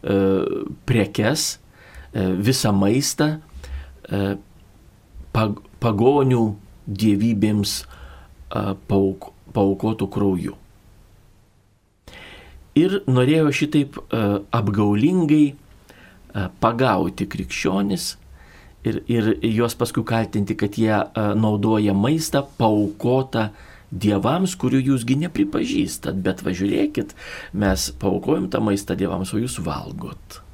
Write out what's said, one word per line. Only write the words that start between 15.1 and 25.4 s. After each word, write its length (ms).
e, 960
pagauti 680
krikščionis 840
ir, 240
ir 240
juos 340
paskui 300
kaltinti, 520
kad 200
jie, 160
e, 320
naudoja 600
maistą 460
paaukotą 920
dievams, 680
kurių 240
jūsgi 400
nepripažįstat. 1000